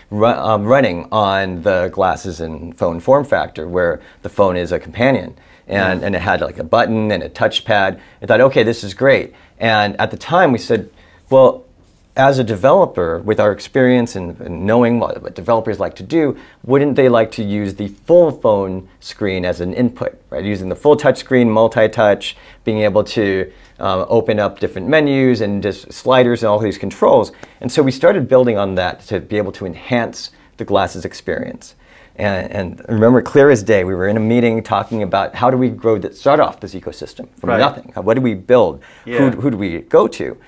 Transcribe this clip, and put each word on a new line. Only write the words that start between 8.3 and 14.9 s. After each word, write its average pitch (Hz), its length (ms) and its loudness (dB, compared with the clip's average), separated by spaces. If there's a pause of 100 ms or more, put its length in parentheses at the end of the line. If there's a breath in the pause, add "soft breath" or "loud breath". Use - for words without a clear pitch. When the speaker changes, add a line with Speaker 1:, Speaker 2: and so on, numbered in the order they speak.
Speaker 1:
"Okay, 135 240 4
this 117 200 -2
is 98 100 -10
great." 123 400 0 (260 soft breath)
And 104 400 0
at 110 120 -2
the - 60 -10
time 170 340 2
we 113 80 0
said, 110 300 -4 (400 soft breath)
"Well, 131 340 4 (540)
as 135 220 2
a 123 40 0
developer, 104 840 0
with 104 140 0
our 104 120 2
experience 127 640 0
and, 87 240 -10
and 85 260 -10
knowing 117 340 2